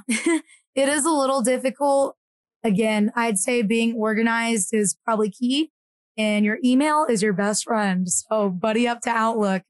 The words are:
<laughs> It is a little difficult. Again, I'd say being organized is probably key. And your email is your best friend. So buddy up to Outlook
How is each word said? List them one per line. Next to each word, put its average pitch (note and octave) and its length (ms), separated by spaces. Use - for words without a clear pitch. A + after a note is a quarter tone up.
<laughs> D#4 320
It C4+ 140
is D4 160
a E4+ 60
little C4+ 300
difficult. C4+ 720
Again, G#3+ 520
I'd A#3 240
say A#3+ 240
being A#3 320
organized A3+ 800
is G#3 200
probably G#3+ 260
key. C4+ 400
And G#3+ 260
your G#3+ 180
email D4+ 460
is G#3+ 140
your G#3+ 100
best G3+ 320
friend. G3 440
So G#3+ 400
buddy A3 380
up A#3+ 140
to A#3+ 100
Outlook G#3+ 580